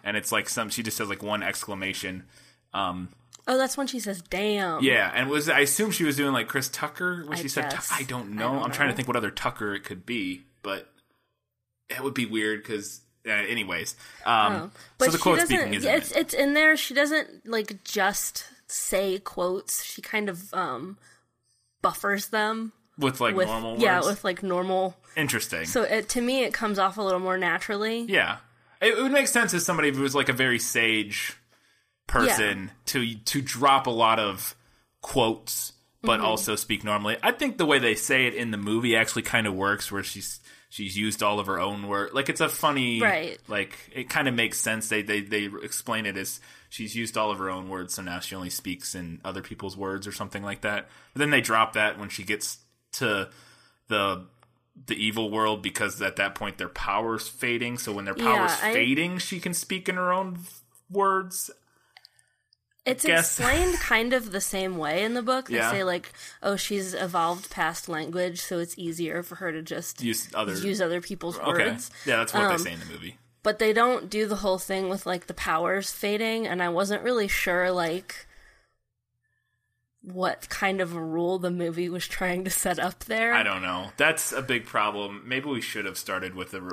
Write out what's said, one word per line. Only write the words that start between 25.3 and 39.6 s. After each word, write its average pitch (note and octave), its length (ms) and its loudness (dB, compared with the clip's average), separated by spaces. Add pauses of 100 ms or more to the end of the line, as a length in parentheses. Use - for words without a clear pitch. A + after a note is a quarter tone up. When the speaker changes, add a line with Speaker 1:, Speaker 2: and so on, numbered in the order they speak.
Speaker 2:
So E2+ 180 0
it, G#3+ 260 0
to B3 120 0
me, B3+ 240 2
it - 80 -2
comes G#3 260 0
off F#3+ 180 2
a A3 40 -2
little F#3 180 2
more F#3 180 0
naturally. G3+ 640 0
Speaker 1:
Yeah. F#3 340 2 (440)
It, G#3+ 160 6
it A3+ 60 2
would C4+ 80 2
make C#4 160 6
sense A#3 260 4
if E3+ 100 2
somebody D#3 300 4
who C3+ 80 0
was, C#3 140 2
like, C3+ 140 4
a C3 40 4
very B2 260 4
sage A2 760 2 (720)
person G#2+ 600 4
Speaker 2:
Yeah. - 60 -16 (140)
Speaker 1:
to, A#2 280 -2
to C3+ 260 -2
drop C3+ 460 4
a B2 40 2
lot A2+ 280 6
of G2+ 360 -2 (460)
quotes, - 720 0 (280)
but A2+ 160 2
Speaker 2:
Mm-hmm. G#2 80 2
Speaker 1:
also G#2+ 300 2
speak G#2 280 -2
normally. G#2 400 0
I A3+ 80 4
think B3 260 -2
the F3 80 2
way C#3+ 140 6
they A2+ 160 4
say C3 320 2
it A#2 60 -2
in A#2 180 -4
the G#2+ 60 -4
movie A2+ 380 2
actually A2+ 280 2
kinda A2 280 0
works, G2 400 0